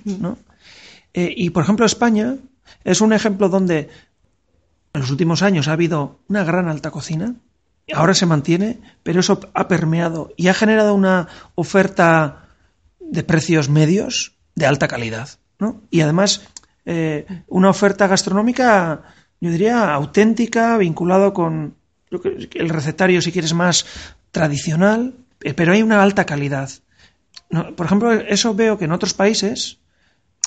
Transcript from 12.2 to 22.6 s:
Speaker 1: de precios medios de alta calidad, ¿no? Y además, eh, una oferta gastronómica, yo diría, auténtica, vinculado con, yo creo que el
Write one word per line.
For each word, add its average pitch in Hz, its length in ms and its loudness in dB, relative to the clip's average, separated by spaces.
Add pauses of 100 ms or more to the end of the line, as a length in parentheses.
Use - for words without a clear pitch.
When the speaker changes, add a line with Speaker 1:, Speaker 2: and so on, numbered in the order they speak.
Speaker 1:
de 311 240 -6
precios 160 460 0
medios 156 680 0 (180)
de 156 100 0
alta 143 220 0
calidad, 117 420 -8 (300)
¿no? 208 220 -6 (100)
Y 165 100 2
además, 180 400 0 (440)
eh, 160 400 -6 (220)
una 185 220 2
oferta 196 380 2
gastronómica, 196 960 0 (380)
yo 170 100 -2
diría, 202 420 0
auténtica, 226 840 2
vinculado 190 560 2
con, 160 420 -4 (340)
yo 170 120 -8
creo - 280 -8
que - 100 -12
el 165 100 -2